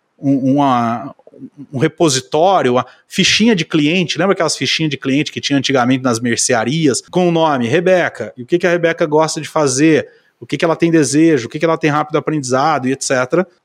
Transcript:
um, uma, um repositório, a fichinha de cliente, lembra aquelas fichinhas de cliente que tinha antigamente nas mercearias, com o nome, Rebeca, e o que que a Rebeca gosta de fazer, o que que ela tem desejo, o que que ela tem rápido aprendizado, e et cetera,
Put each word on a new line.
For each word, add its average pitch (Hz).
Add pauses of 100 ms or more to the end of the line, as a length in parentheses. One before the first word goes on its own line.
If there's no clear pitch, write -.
(180)
um, 135
uma, 120 (560)
um 139
repositório, 151
a 127 (200)
fichinha 214
de 165
cliente, 160
lembra 190
aquelas 165
fichinhas 156
de 139
cliente 139
que 117
tinha 143
antigamente 127
nas 123
mercearias, 120
com 180
o 170
nome, 151
Rebeca, 165
e 123
o 120
que 175
que 185
a 175
Rebeca 165
gosta 156
de 139
fazer, 147 (320)
o 120
que 147
que 156
ela 160
tem 170
desejo, 151
o 117
que 151
que 151
ela 165
tem 156
rápido 151
aprendizado, 143
e 135
et 135
cetera, 135 (180)